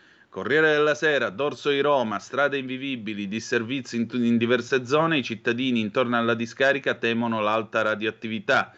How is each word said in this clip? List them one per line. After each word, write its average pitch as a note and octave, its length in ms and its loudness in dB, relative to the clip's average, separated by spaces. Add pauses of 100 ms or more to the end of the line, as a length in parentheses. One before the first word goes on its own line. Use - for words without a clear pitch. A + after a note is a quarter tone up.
(280)
Corriere C#3+ 440 2
della D3+ 240 2
Sera, C#3 340 2
dorso C#3 400 -4
di C#3 100 2
Roma, C3 380 2
strade C#3 400 0
invivibili, B2+ 720 -6
disservizi A#2 680 -4
in A#2 100 0
tu-, B2 100 -6
in A#2 200 2
diverse A#2+ 480 0
zone, D#3 340 2
i B2 40 -4
cittadini A#2+ 560 -2
intorno A#2+ 380 0
alla A#2 160 2
discarica C3 600 0
temono A#2 440 -2
l'alta A2 440 0
radioattività. A2 960 -2